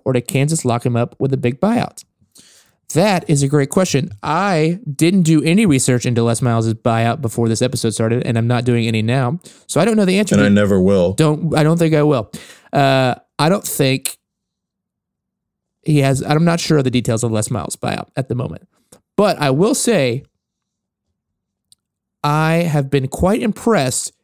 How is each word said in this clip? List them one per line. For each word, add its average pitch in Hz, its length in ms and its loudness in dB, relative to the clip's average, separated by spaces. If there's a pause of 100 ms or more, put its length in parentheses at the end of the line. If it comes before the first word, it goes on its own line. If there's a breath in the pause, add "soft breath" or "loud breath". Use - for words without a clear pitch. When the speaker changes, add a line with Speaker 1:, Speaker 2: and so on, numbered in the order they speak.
Speaker 1:
or 131 80 -2
did 123 160 -2
Kansas 143 380 -2
lock 120 200 -2
him 120 120 0
up 117 200 -2
with 135 140 -2
a 131 60 0
big 131 240 -4
buyout?" - 420 -2 (880 soft breath)
That 180 360 2
is 143 120 2
a 139 60 0
great 139 220 0
question. 175 420 0 (100)
I 170 580 0 (140)
didn't 175 300 2
do 160 200 4
any 180 220 2
research 131 400 2
into 120 180 0
Les 117 180 0
Miles' 113 320 0
buyout 113 480 0
before 117 260 -2
this 113 140 -2
episode 127 300 -2
started, 113 320 -2
and 117 140 -2
I'm 113 100 0
not 120 180 -2
doing 120 200 2
any 113 160 0
now. 127 380 -2 (280 loud breath)
So - 120 -2
I 175 60 2
don't 220 100 2
know 214 100 2
the 185 140 2
answer 208 160 0
Speaker 2:
And 101 60 4
Speaker 1:
to 104 40 4
Speaker 2:
I 104 40 4
never 101 300 4
will. 92 340 2
Speaker 1:
Don't, 156 440 0
I 156 60 4
don't 160 140 2
think 165 180 2
I 147 80 2
will. 135 260 0 (440 loud breath)
Uh, 135 420 2 (240)
I 147 100 2
don't 202 160 0
think - 540 -2 (1600)
he 151 180 2
has, 135 240 0
I'm 151 220 0
not 170 140 2
sure 165 180 0
of 139 60 2
the 127 80 0
details 117 320 -2
of 117 80 -2
Les 107 180 -2
Miles' 98 260 -8
buyout - 400 -8
at 131 140 -6
the 117 60 -4
moment. - 320 -8 (500 soft breath)
But 196 220 2
I 147 100 0
will 185 260 2
say, 135 480 -2 (2000)
I 156 320 0
have 151 340 -2
been 135 180 -2
quite 185 340 0
impressed 196 720 -2 (100)